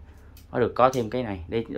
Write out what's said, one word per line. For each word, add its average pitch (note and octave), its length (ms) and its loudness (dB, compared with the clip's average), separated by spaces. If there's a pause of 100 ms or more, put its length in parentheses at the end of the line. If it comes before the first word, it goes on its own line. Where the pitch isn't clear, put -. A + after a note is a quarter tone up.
(520)
nó B2+ 80 -2
được A2+ 160 0
có B2+ 140 6
thêm A#2+ 200 0
cái B2 140 -2
này G2 240 -6
để A2+ 160 -2 (140)